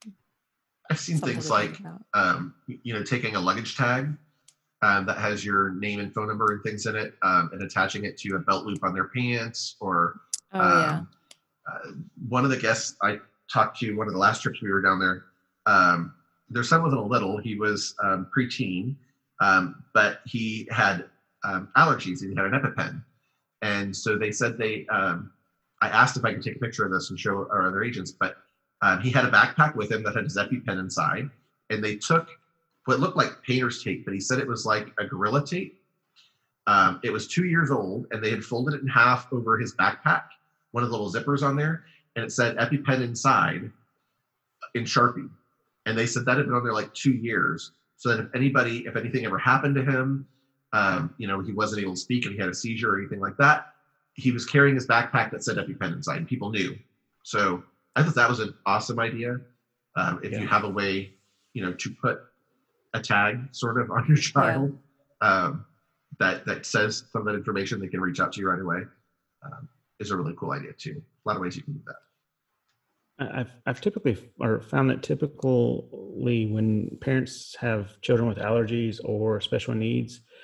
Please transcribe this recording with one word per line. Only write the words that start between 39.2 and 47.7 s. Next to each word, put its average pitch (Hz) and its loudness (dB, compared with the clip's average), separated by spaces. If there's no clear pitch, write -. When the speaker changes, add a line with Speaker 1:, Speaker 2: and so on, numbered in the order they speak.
Speaker 1:
over 113 2
his 117 -4
backpack, - 0
one 120 -2
of 120 0
the 117 -2
little 104 -4
zippers 131 0
on 139 2
there, 156 -2
and 117 -4
it - -8
said 117 2
EpiPen 127 2
inside 113 2
in 117 -2
Sharpie. - 2
And 110 -2
they 113 2
said 120 -2
that 127 4
had 143 2
been 123 2
on 120 2
there, 117 -2
like, 107 -4
two 139 4
years. 98 -2